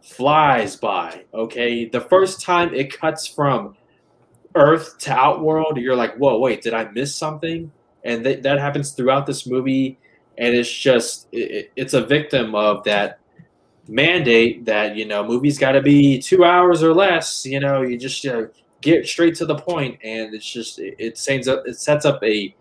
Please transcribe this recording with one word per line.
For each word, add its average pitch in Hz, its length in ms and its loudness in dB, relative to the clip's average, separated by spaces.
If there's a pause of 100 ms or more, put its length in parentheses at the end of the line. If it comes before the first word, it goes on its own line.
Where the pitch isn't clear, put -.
flies 135 720 2
by, 92 580 -6
okay? 120 520 -4
The 120 140 -4
first 185 420 2
time 175 320 0
it 139 240 -6
cuts 156 300 -4
from 135 480 -2 (800)
Earth 151 440 4
to 143 120 -6
Outworld, 156 680 0
you're 127 180 0
like, 117 200 -2
"Whoa, 127 240 2
wait, 123 220 0
did 113 140 -4
I 110 160 -4
miss 131 240 -6
something?" 165 560 -8 (320)
And 117 200 -6
th-, 131 200 -2
that 139 160 2
happens 143 320 -4
throughout 131 340 0
this 135 200 -8
movie, 131 520 -2 (400)
and 120 180 0
it's 120 160 0
just, - 600 0
it, - 180 -6
it, 85 240 -10
it's 131 180 -6
a 120 120 2
victim 131 500 -2
of 104 300 0
that 104 340 -2 (680)
mandate 120 760 2
that, 104 300 -2
you 107 100 -6
know, 104 200 -4
movies 131 320 0
gotta 135 240 4
be 143 400 6
two 180 240 4
hours 175 380 6
or 160 100 6
less, 175 520 0
you 135 140 -4
know, 139 220 0
you 123 160 -4
just, 135 280 -10
uh, 117 180 -4 (380)
get 156 260 4
straight 165 280 2
to 170 100 -6
the 151 100 -2
point, 143 480 -6
and 110 300 -8
it's 107 160 -14
just, - 300 -12
it, 95 180 -12
it 113 200 -10
sets 131 300 -4
up, 131 180 0
it 123 120 -12
sets 147 280 0
up 135 180 0
a 104 380 -2